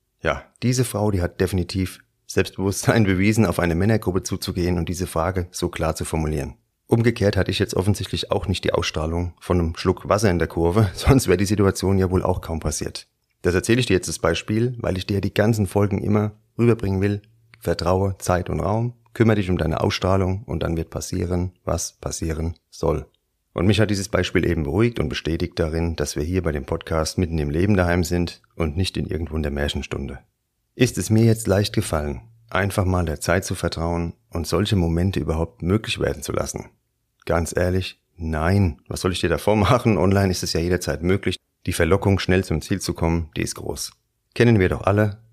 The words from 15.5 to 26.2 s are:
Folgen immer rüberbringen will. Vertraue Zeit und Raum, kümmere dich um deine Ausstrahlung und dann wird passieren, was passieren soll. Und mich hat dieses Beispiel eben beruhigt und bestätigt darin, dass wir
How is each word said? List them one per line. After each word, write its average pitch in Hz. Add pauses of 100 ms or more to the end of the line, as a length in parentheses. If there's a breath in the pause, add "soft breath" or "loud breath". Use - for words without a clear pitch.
Folgen 101
immer 104 (180)
rüberbringen 107
will. 101 (380)
Vertraue 92
Zeit 90
und 78
Raum, 113 (200)
kümmere 110
dich 95
um 87
deine 80
Ausstrahlung 95
und -
dann 82
wird -
passieren, 90 (140)
was -
passieren 80 (140)
soll. 78 (460)
Und 87
mich 104
hat 104
dieses 98
Beispiel 92
eben 80
beruhigt 104
und 76
bestätigt 82
darin, 82
dass -
wir 73